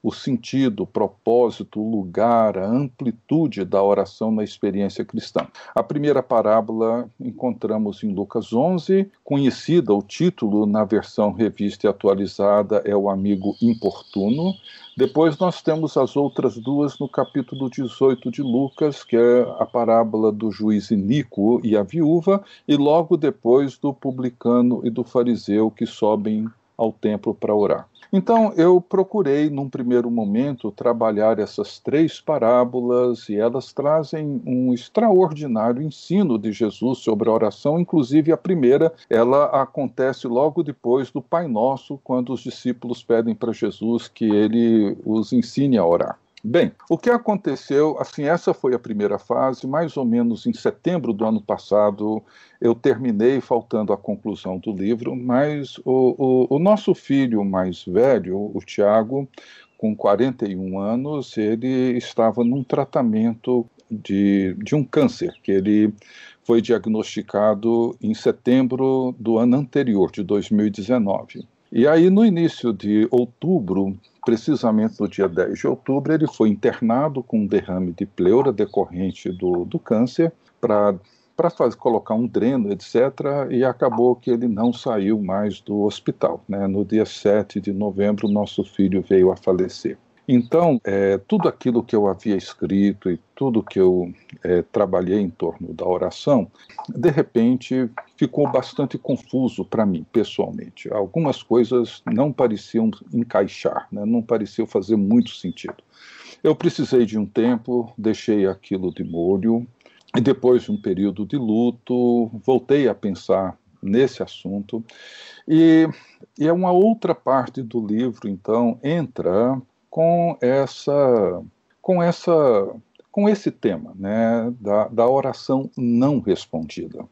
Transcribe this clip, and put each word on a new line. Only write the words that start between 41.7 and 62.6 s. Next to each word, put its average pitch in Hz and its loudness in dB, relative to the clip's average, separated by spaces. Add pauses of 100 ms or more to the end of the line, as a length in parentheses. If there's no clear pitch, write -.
quando 127 -4
os 113 -8
discípulos 123 -8
pedem 113 0
para 113 -6
Jesus 110 -4
que - -6
ele 107 2
os 110 -2
ensine 127 0
a 92 2
orar. 85 0 (260)
Bem, 123 0 (180)
o 165 0
que 240 -2
aconteceu, 156 0
assim, 139 -8
essa 165 0
foi 131 -2
a 120 0
primeira 104 -2
fase, 131 -2
mais 151 -4
ou 139 -4
menos 117 0
em 120 -2
setembro 127 -4
do 104 -4
ano 110 0
passado, 104 -2 (380)
eu 117 2
terminei, 123 2
faltando 113 -2
a 98 0
conclusão 98 -8
do 98 -8
livro, 110 -4
mas 131 -2
o, 131 2
o, 135 0
o - 0
nosso 202 2
filho 123 0
mais 92 -2
velho, 101 0
o 104 -6
Tiago, 110 0 (500)
com 110 -4
quarenta 117 0
e 98 -6
um 92 -6
anos, 127 -6
ele 123 -2
estava 117 0
num 127 0